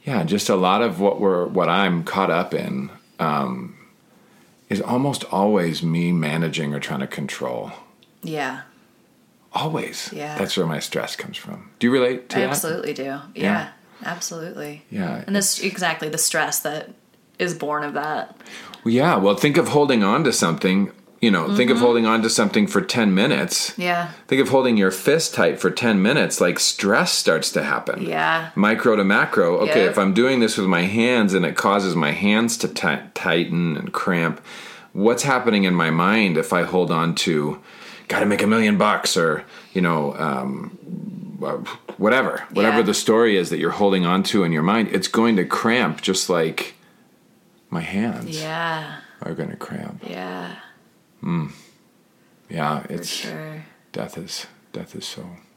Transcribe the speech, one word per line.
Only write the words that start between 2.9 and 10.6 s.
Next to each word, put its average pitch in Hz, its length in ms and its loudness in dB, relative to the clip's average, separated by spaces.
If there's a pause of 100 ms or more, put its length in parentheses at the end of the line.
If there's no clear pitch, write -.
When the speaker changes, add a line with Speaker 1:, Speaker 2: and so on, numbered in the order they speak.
Speaker 1:
um, 69 560 -4 (960)
is 101 120 -2
almost 131 440 -2
always 90 580 2
me 85 280 0
managing 78 640 -2
or 71 60 -4
trying 69 220 -6
to 67 60 -6
control. 62 640 -8 (520)
Speaker 2:
Yeah. 139 380 -6 (920)
Speaker 1:
Always. - 600 -6
Speaker 2:
Yeah. 147 240 -10
Speaker 1:
That's - 200 -4
where 92 80 2